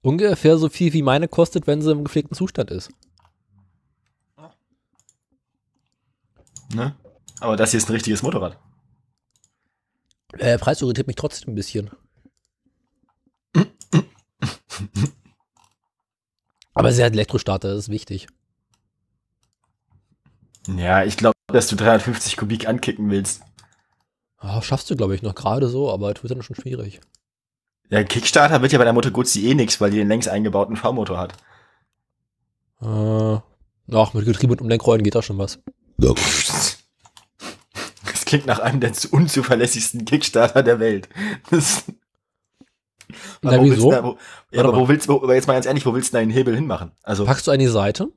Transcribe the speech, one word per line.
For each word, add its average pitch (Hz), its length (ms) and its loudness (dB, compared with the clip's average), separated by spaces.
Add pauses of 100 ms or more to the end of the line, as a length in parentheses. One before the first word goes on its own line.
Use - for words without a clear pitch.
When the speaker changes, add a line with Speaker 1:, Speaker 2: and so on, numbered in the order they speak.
Speaker 1:
ungefähr 165 560 2
so 156 100 2
viel, 165 240 0
wie 156 100 0
meine 143 260 0
kostet, 170 380 0
wenn 151 140 0
sie 151 120 0
im 147 120 -2
gepflegten 143 320 -4
Zustand - 340 -6
ist. 92 200 -12 (3750)
Speaker 2:
Ne? 127 220 -4 (440)
Aber 110 160 -2
das 110 140 2
hier 113 80 0
ist 107 100 -2
ein 113 40 -2
richtiges 110 300 -2
Motorrad. 98 360 -6 (1700)
Speaker 1:
Äh, 120 260 0
Preis - 240 -2
irritiert 127 240 -4
mich 127 100 -8
trotzdem - 360 -10
ein - 20 -10
bisschen. 104 360 -8 (4000)
Aber - 140 4
sie 120 140 4
hat 117 80 2
Elektrostarter, 107 560 -4
das 101 160 -6
ist 107 60 -14
wichtig. 101 360 -10 (2500)
Speaker 2:
Ja, 92 380 2
ich 101 120 -4
glaub, 110 160 4 (140)
dass 117 220 2
du 104 80 -2
dreihundertfünfzig 113 600 2
Kubik 110 300 -4
ankicken 113 440 -4
willst. 98 320 -2 (960)
Speaker 1:
Ah, 101 220 -6
schaffst - 300 -6
du, 165 60 -2
glaub 101 160 -2
ich, 95 100 -6
noch 101 140 -8
gerade 123 320 -2
so, 127 240 -2
aber 101 200 -4
das - 120 -10
wird 120 80 -8
dann 127 100 -8
schon - 140 -14
schwierig. 123 440 -12 (880)
Speaker 2:
Ja, 104 120 2
Kickstarter 143 580 4
wird 131 120 2
ja 147 60 4
bei 123 60 6
der 117 80 6
Moto 117 200 2
Guzzi 107 360 0
eh 135 60 4
nix, 123 260 2
weil 104 120 2
die 104 60 0
den 104 100 0
längst 110 200 0
eingebauten 101 480 -2
V-Motor 110 400 -4
hat. 90 180 -8 (1500)
Speaker 1:
Äh, 110 600 0 (540)
ach, 110 200 2
mit 107 100 -2
Getriebe 120 300 2
und 127 80 -4
Umlenkrollen 113 420 2
geht 101 100 2
da 113 80 2
schon 98 160 -8
was. 98 220 -8 (360)
Speaker 2:
Das - 800 0 (1500)
klingt 143 220 -4
nach 110 120 0
einem 120 220 -2
der 113 140 -2
zu - 160 -8
unzuverlässigsten 123 920 0
Kickstarter 135 600 2
der 117 160 2
Welt. 110 280 -2 (420)
Das - 340 0 (1600)
Speaker 1:
Na, 127 100 2
Speaker 2:
aber 127 80 6
wo 131 40 8
Speaker 1:
wieso? 139 80 8
Speaker 2:
willst 113 120 4
du 139 60 8
da, 123 140 2
wo, 123 60 -2
ja, - 60 -14 (400)
Speaker 1:
Warte 123 120 4
Speaker 2:
aber 123 40 4
Speaker 1:
mal. 127 80 4
Speaker 2:
wo 127 80 4
willst 147 200 2
du, 139 140 2
aber 127 120 4
jetzt 131 120 2
mal 135 80 2
ganz 127 120 0
ehrlich, 131 200 -2
wo 120 80 0
willst 131 180 -2
du - 40 -2
da 117 40 2
den 110 100 0
Hebel 127 240 2
hinmachen? 113 380 -6 (100)
Also 101 220 -4
Speaker 1:
Packst 131 220 0
du - 40 0
an 143 100 4
die 131 80 4
Seite 110 360 0 (120)